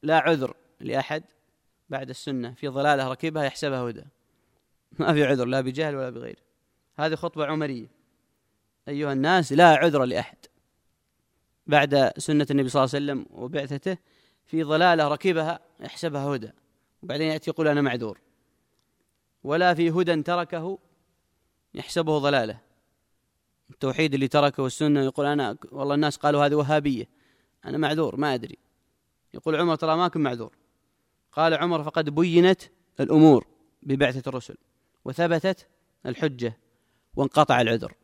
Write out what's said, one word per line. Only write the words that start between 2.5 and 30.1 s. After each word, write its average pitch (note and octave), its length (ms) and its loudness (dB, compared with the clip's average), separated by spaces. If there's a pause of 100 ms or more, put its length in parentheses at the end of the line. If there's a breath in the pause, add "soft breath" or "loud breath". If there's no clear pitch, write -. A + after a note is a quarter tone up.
في C#3+ 140 -10
ضلالة C#3 400 0
ركبها D#3 360 -4
يحسبها C3+ 360 -4
هدى". A#2+ 240 -8 (960)
ما E3+ 140 2
في D3+ 120 4
عذر C3 200 2
لا C3 160 0
بجهل C#3 360 -4
ولا C3 140 -8
بغير. A#2+ 280 -14 (580)
هذه D#3 180 -2
خطبة D3+ 320 -6
عمرية: C#3+ 400 -6 (1000)
"أيها C#3+ 240 -4
الناس، D3 400 2
لا D#3+ 240 8
عذر C#3+ 280 2
لأحد F2 340 -4 (1300)
بعد C#3+ 520 4
سنة D3+ 320 0
النبي C#3 180 0
صلى C3 160 2
الله C3 100 -2
عليه C#3+ 100 -4
وسلم C#3 260 -6
وبعثته C#3+ 680 -8 (480)
في D#3+ 160 -2
ضلالة D#3 460 4
ركبها D#3+ 520 -2 (200)
يحسبها C#3+ 440 -8
هدى". C3 260 -6 (520)
وبعدين D3 260 -4
يأتي D#3 220 -4
يقول: D#3 180 0
"أنا D3 120 2
معذور". A#2+ 400 -4 (1200)
"ولا F3 300 2
في E3 160 0
هدى E3+ 320 0
تركه F3 560 -6 (960)
يحسبه D#3 440 -2
ضلالة". C3+ 540 -2 (1000)
التوحيد C#3 420 -2
اللي C3+ 140 0
تركه C#3+ 340 2
والسنة C#3+ 420 0
يقول: C3+ 220 -2
"أنا، C#3 300 -2 (160)
والله C#3 220 -4
الناس D3 220 0
قالوا D3 300 2
هذه C#3+ 80 0
وهابية، C#3+ 540 0 (560)
أنا D3 140 -6
معذور، D3+ 380 -2
ما C#3+ 180 -2
أدري". A2+ 240 -10 (760)
يقول D#3 220 -4
عمر: E3 200 0
"ترى D#3+ 200 0
ما F3 120 0
كن E3 120 -4